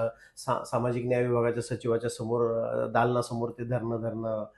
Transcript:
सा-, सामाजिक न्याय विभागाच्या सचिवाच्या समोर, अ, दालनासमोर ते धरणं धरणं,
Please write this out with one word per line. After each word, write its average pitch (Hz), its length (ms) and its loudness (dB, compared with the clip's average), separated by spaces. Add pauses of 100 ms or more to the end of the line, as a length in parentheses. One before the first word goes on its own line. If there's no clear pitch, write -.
(380)
सा-, - 260 -2
सामाजिक 120 420 0
न्याय 123 180 4
विभागाच्या 120 400 2
सचिवाच्या 117 460 -2
समोर, 117 320 -2
अ, 117 460 0
दालनासमोर 117 640 2
ते 120 140 -8
धरणं 117 380 -2
धरणं, 113 440 -4 (120)